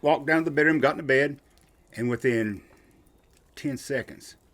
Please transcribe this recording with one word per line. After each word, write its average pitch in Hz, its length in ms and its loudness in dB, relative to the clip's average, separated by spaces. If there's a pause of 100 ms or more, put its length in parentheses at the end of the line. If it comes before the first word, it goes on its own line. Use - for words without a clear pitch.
walked 147 240 2
down 156 120 2
to 165 60 0
the 165 60 -2
bedroom, 151 300 4
got 139 120 2
in 147 60 -6
the - 40 -10
bed, 143 360 0 (560)
and 120 140 -6
within 117 540 -2 (920)
ten 139 220 -8
seconds 117 600 -8 (180)